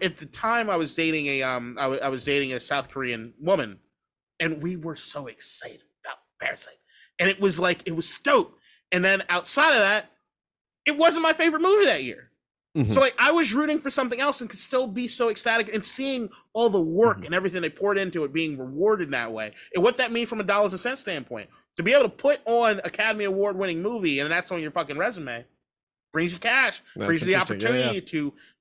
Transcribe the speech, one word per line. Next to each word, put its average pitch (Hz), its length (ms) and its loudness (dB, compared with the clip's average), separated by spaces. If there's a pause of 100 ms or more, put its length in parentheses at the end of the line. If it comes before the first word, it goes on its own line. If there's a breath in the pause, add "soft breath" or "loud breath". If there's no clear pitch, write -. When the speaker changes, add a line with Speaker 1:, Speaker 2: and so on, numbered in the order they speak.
Speaker 1:
at 185 160 -2
the 151 100 -16
time 226 420 -2
I 190 60 0
was 160 180 -2
dating 160 340 0
a, 135 160 0
um, 123 360 -4
I 135 80 0
wa-, 135 160 0
I 139 60 -2
was 131 140 -6
dating 139 300 0
a 123 60 -6
South 139 300 -4
Korean 117 500 -8
woman, 139 400 -2 (600)
and 160 220 -4
we 180 140 -6
were 160 200 -10
so - 300 -10
excited - 560 -12 (240)
about - 120 -12 (220)
Parasite. - 360 -10 (440 soft breath)
And 180 100 4
it 196 100 -2
was 190 200 2
like, 180 280 0
it 165 80 -6
was 160 120 -4
stoked. - 520 2 (320 soft breath)
And 180 120 2
then 196 260 2
outside 277 440 2
of 240 60 6
that, 208 320 2 (760)
it 294 100 0
wasn't 330 280 4
my 320 100 4
favorite 320 300 2
movie 403 220 6
that 175 180 2
year. - 260 -10 (480)
Speaker 2:
Mm-hmm. 117 140 2
Speaker 1:
So, 107 80 4
like, 269 180 4
I 254 140 4
was 311 240 2
rooting 302 240 0
for 277 100 -8
something 247 320 -2
else 285 180 0
and 233 100 -8
could - 100 -10
still 262 260 -2
be 240 220 -6
so 233 220 -2
ecstatic 226 440 0
and 214 100 -4
seeing 262 460 -4 (240 loud breath)
all 233 160 4
the 196 100 4
work 175 380 4
Speaker 2:
Mm-hmm. 123 80 -12
Speaker 1:
and 160 100 -4
everything 185 280 0
they 156 80 -2
poured 202 260 0
into 175 260 -2
it 135 80 -4
being 156 260 -2
rewarded 160 500 0
in 139 40 -10
that 117 200 -2
way. 110 200 -6 (220 loud breath)
And 175 100 2
what 247 140 4
that 247 140 -2
means 233 180 -4
from 220 120 -6
a - 20 -8
dollars 202 300 2
and 185 60 -8
cents 254 220 -6
standpoint, 127 480 -8 (280 soft breath)
to - 60 -4
be 202 80 0
able 277 120 6
to 214 60 0
put - 360 0
on 226 380 2
Academy 214 420 -2
Award 196 320 0
winning 180 240 -4
movie 190 380 -2
and 143 120 -2
that's 175 200 -2
on 175 100 -4
your 151 100 -6
fucking 139 260 -4
resume, 156 460 -4 (720)
brings 170 180 0
you 175 80 -10
cash, 247 420 0 (140 soft breath)
Speaker 2:
That's 101 120 -4
Speaker 1:
brings 165 140 2
you 165 60 -4
the 185 60 4
Speaker 2:
interesting. 143 260 0 (140)
Yeah, 254 80 2
Speaker 1:
opportunity 240 180 0
Speaker 2:
yeah. - 60 -8 (160)
Speaker 1:
to, 147 120 -4 (280 soft breath)